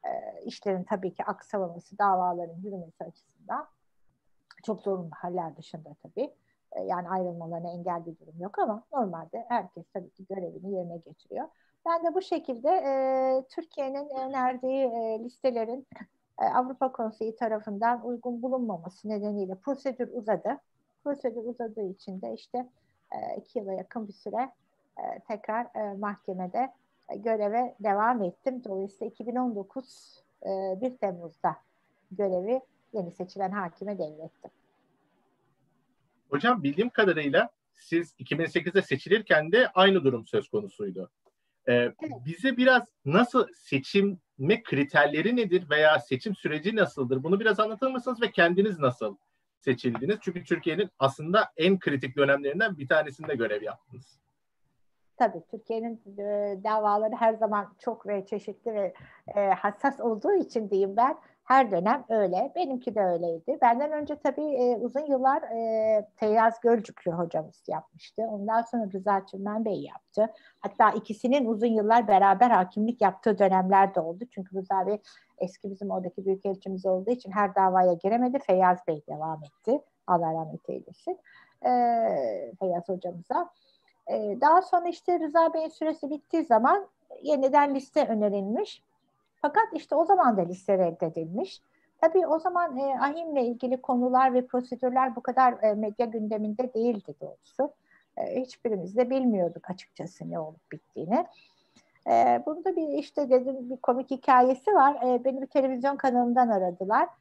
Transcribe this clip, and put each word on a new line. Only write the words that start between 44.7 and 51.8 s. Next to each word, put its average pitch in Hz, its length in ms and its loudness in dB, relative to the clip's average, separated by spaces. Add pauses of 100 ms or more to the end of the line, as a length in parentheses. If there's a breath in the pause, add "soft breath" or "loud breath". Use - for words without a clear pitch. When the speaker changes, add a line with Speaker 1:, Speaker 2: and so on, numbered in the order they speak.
Speaker 2:
nedir 180 340 0
veya 151 300 6
seçim 151 360 -4
süreci 151 400 -4
nasıldır? 135 480 0
Bunu 185 160 0
biraz 214 200 0
anlatır 220 320 -2
mısınız 247 300 -6
ve 226 100 -2
kendiniz 180 480 2
nasıl 120 380 -2 (420)
seçildiniz? 131 600 -2
Çünkü 175 220 -6
Türkiye'nin 170 460 -2 (100)
aslında 160 580 0
en 180 220 2
kritik 139 380 -4